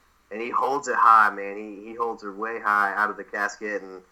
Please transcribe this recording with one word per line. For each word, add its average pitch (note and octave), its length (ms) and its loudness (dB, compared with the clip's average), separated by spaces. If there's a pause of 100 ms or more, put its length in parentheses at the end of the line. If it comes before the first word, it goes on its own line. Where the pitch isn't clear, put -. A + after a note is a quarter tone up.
(320)
and G#2+ 100 -8
he A#2+ 80 -6
holds B2+ 380 -2
it A#2+ 80 -2
high, A2 340 8
man. G2+ 280 -6
He, G#2+ 320 -12
he A#2 40 -14
holds A2+ 300 -4
it G2+ 80 -8
way A2 280 -8
high G#2 360 2
out G#2 160 2
of G2 60 -10
the G2+ 60 -10
casket G#2 600 -4
and, F#2+ 180 -14 (100)